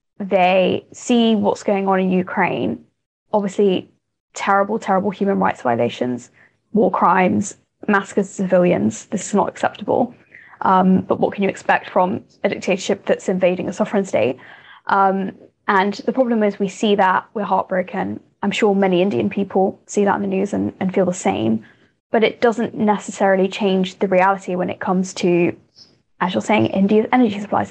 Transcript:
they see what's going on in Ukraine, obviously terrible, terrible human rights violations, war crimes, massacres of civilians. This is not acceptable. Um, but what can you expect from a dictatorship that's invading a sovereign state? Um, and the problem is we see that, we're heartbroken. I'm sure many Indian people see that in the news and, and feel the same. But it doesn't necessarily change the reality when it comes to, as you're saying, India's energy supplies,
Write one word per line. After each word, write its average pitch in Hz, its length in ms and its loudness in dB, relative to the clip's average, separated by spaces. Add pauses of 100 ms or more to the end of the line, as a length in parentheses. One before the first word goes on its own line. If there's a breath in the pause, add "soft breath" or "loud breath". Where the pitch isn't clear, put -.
(180)
they 185 760 2
see 226 440 2
what's 202 280 0
going 196 240 0
on 190 100 2
in 185 140 0
Ukraine, 180 720 -2 (480)
obviously 202 580 0 (440)
terrible, 202 440 0
terrible 202 340 0
human 196 280 -2
rights - 220 -2
violations, 120 680 -2 (440 soft breath)
war 185 180 2
crimes, 190 640 2 (320)
massacres 196 400 -2
of - 80 -20
civilians. 185 680 0
This 196 220 -8
is - 60 -6
not 196 140 2
acceptable. - 680 -2 (480 loud breath)
Um, 185 420 4
but - 180 -2
what - 120 0
can 202 100 -4
you 190 60 0
expect - 400 -2
from 185 320 0 (220)
a - 60 0
dictatorship 202 560 -4
that's - 240 -2
invading 185 400 0
a 190 40 -8
sovereign 208 300 -2
state? 131 320 0 (520 loud breath)
Um, 190 440 0 (380)
and 202 240 2
the - 180 -6
problem 233 320 0
is 202 160 -2
we 202 80 0
see 202 280 0
that, 196 380 2
we're 208 100 -6
heartbroken. 190 760 -4 (240)
I'm 202 80 0
sure 202 240 2
many 185 260 4
Indian 202 280 0
people 196 560 -2
see - 180 0
that 196 140 2
in 202 40 -6
the 202 60 -4
news 190 240 -2
and, 190 300 -4
and 185 120 -2
feel 190 120 2
the 180 80 -2
same. 196 500 -2 (480 loud breath)
But 226 120 2
it - 180 -2
doesn't 226 320 0
necessarily 196 760 0
change 190 520 -2
the 202 80 0
reality 190 480 0
when 175 160 -4
it - 80 -10
comes 185 340 -2
to, 175 420 2 (640 soft breath)
as 185 140 -2
you're 214 80 -2
saying, 214 260 2
India's 214 440 2
energy 226 280 2
supplies, 208 320 -4